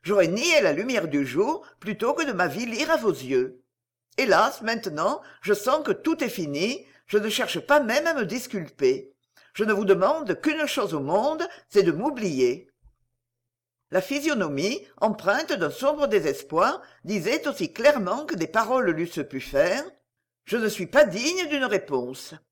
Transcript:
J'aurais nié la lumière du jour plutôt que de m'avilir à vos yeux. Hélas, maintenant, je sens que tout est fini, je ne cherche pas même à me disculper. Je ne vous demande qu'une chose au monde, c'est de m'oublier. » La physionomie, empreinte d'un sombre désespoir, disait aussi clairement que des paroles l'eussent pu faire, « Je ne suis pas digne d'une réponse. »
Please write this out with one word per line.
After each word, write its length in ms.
J'aurais 260
nié 340
la 100
lumière 380
du 160
jour 400
plutôt 320
que 100
de 80
m'avilir 580
à 60
vos 160
yeux. 500
Hélas, 440
maintenant, 600
je 120
sens 300
que 80
tout 320
est 60
fini, 560
je 100
ne 100
cherche 320
pas 220
même 260
à 60
me 120
disculper. 880
Je 120
ne 80
vous 100
demande 560
qu'une 280
chose 260
au 80
monde, 440
c'est 160
de 80
m'oublier. » 800
La 100
physionomie, 880
empreinte 500
d'un 200
sombre 360
désespoir, 720
disait 440
aussi 260
clairement 520
que 100
des 120
paroles 440
l'eussent 360
pu 140
faire, « 420
Je 120
ne 120
suis 180
pas 160
digne 440
d'une 180
réponse. » 680